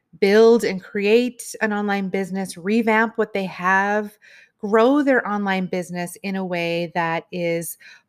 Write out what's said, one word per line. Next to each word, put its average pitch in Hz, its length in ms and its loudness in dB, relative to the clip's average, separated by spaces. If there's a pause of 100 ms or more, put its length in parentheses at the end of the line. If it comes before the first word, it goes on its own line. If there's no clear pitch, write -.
(200)
build 220 420 6
and 185 180 -4
create 226 800 0
an 214 120 -2
online 202 360 -2
business, 190 480 -6
revamp 220 600 0
what 214 140 -2
they 196 140 -4
have, 196 680 -2 (440)
grow 226 420 4
their 254 240 2
online 196 400 -2
business 175 560 -8
in 196 140 -6
a 190 100 -4
way 170 480 -4
that 165 380 -2
is 170 460 -6 (300)